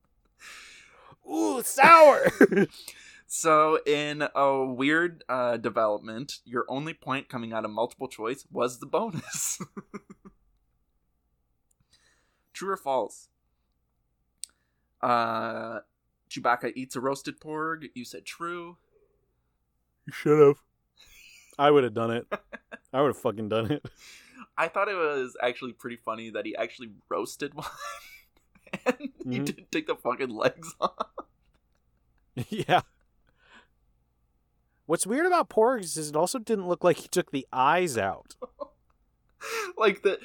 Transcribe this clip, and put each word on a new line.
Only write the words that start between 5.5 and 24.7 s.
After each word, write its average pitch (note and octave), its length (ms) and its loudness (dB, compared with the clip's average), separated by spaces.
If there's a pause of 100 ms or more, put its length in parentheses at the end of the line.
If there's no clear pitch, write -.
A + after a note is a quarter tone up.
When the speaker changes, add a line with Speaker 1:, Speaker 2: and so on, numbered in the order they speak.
Speaker 2:
development, A2+ 880 -4
your A#2+ 240 -4
only D3 240 -8
point C#3 340 -8
coming A#2 260 -10
out A2 120 -4
of G#2+ 60 -10
multiple A#2+ 360 -4
choice A#2 440 -8
was B2 280 -4
the - 60 -16
bonus. - 720 -6 (1300)
<laughs> - 1600 -20
True F#3+ 160 -8
or F#3+ 80 -4
false? C3 500 -4 (1700)
Uh, A2+ 760 -2 (500)
Chewbacca B2 460 -2
eats B2+ 200 -12
a B2+ 60 -6
roasted C#3 400 -6
porg. D#3 540 -8
You A#2+ 100 -14
said - 200 -18
true. F3 520 -12 (1300)
Speaker 1:
You D3 80 -16
should've. D3 480 6 (960)
I D3 140 6
would've B2 240 4
done A#2 160 -2
it. A#2 160 -6 (680)
I C3 80 0
would've C3 160 0
fucking G#2+ 320 -4
done A2 220 -2
it. D3 140 -6 (720)
Speaker 2:
I D#3+ 120 0
thought G3 200 -4